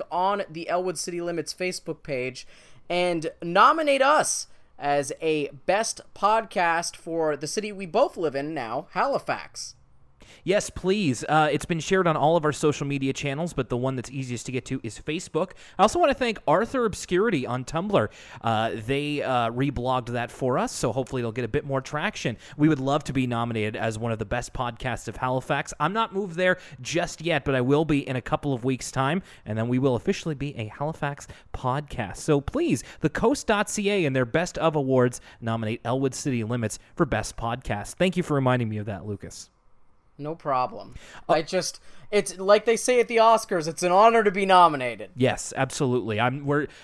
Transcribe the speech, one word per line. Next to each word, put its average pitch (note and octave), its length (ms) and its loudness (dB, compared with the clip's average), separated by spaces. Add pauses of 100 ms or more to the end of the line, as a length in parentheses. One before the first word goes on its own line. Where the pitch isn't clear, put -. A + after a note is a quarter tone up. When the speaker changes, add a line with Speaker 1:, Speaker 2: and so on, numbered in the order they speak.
(120)
Speaker 1:
on F#3+ 360 0
the E3 220 -10
Elwood F3 300 0
City F3 200 -6
Limits E3+ 360 -4
Facebook F3+ 480 -6
page B2+ 420 -6 (420)
and F3 440 0 (100)
nominate C4+ 640 4
us - 420 2 (320)
as C#3+ 420 0
a D#3 280 0 (180)
best G#3 360 0 (120)
podcast G3 840 0
for D#3+ 400 -2
the C#3+ 120 -8
city G#3 240 -4
we F#3+ 160 -8
both A#3 280 2
live D#3 200 -2
in D3 180 -4
now, B2+ 380 -6
Halifax. E3 840 -4 (680)
Speaker 2:
Yes, F#3+ 260 0
please. F#3 580 0
Uh, D3+ 240 4
it's C#3+ 140 -2
been E3+ 160 -2
shared F#3+ 260 2
on D#3 80 2
all D3+ 220 4
of D3+ 80 0
our D3 80 2
social D3 340 0
media C3+ 240 -2
channels, C#3+ 400 -4
but C3 160 -4
the - 80 -2
one C3 220 -2
that's A#2 120 -8
easiest B2+ 360 -8
to C3 80 -8
get B2+ 120 -4
to C3 160 -6
is - 160 -10
Facebook. E3+ 540 -4 (260)
I - 40 4
also A3 180 4
wanna D4+ 140 4
thank A#3 340 -2
Arthur A#3 380 2
Obscurity F3+ 600 0
on B2 200 -4
Tumblr. E3+ 420 0 (340)
Uh, A2 300 2 (140)
they, C#3+ 380 -2
uh, A#2+ 280 0
reblogged B2+ 640 -2
that A#2+ 180 -4
for B2+ 260 0
us, A3+ 140 -2
so A#2+ 220 -2
hopefully B2+ 280 -2
it'll A#2 120 -4
get B2 100 -4
a A2 60 -4
bit C#3+ 160 -2
more C3+ 160 -2
traction. D3+ 560 -6 (180)
We D3 140 6
would D3+ 100 2
love C#3 260 0
to C#3+ 80 -6
be B2+ 140 0
nominated A#2 480 -2
as A2 240 -4
one A#2 140 -2
of G#2+ 60 -6
the A2+ 60 -4
best A#2+ 280 -6
podcasts A#2+ 560 -6
of G#2+ 80 -12
Halifax. C3 640 -2
I'm D3+ 100 0
not A3 220 -4
moved G3 240 -4
there F#3 200 2 (220)
just C#3+ 420 -4
yet, D#3 220 0
but C#3 120 0
I C3 60 4
will C#3+ 220 4
be D3 240 0
in C3 80 -4
a B2+ 60 -4
couple - 320 -2
of A2+ 100 -4
weeks' C3 280 -2
time, C#3 320 0 (220)
and G#2+ 120 -4
then A2+ 100 0
we B2+ 120 2
will C3 160 2
officially E3 400 -4
be C#3 220 -8
a A2 100 -6
Halifax C#3+ 600 -6 (260)
podcast. B2+ 640 -4
So D3 220 2
please, B3+ 460 -2 (160)
the D#3 80 0
coast - 380 0
dot G#3 220 0
C G3+ 200 -2
A G3+ 160 2
in C3+ 80 0
their C3 120 2
Best D#3 340 -2
of D#3+ 180 2
Awards C3 420 2 (220)
nominate A2+ 420 -2
Elwood C3 320 0
City B2 300 -2
Limits A2+ 340 -2 (160)
for F3 100 -6
Best G#2+ 300 -4
Podcast. A#2 600 -6
Thank F3+ 200 0
you F3+ 80 -2
for D3+ 120 -2
reminding B2+ 340 2
me G#2+ 80 -6
of G#2 80 -8
that, F#2+ 200 -8
Lucas. G2+ 440 -12 (680)
Speaker 1:
No D3 140 -8
problem. B2+ 640 -4 (340)
Speaker 2:
Oh. D#3 60 6
Speaker 1:
I D#3+ 80 2
just, - 360 -4 (300)
it's G3+ 300 0
like G3+ 260 6
they A#3 100 6
say B3 240 4
at A3+ 80 2
the A#3 100 2
Oscars, A3 500 4
it's E3 160 -4
an F3 80 4
honor A3 320 8
to G#3 80 4
be F#3+ 160 2
nominated. C3+ 680 6
Speaker 2:
Yes, A#2+ 400 0
absolutely. B2 640 0
I'm, B2+ 240 0
we're, C#3+ 220 0 (180)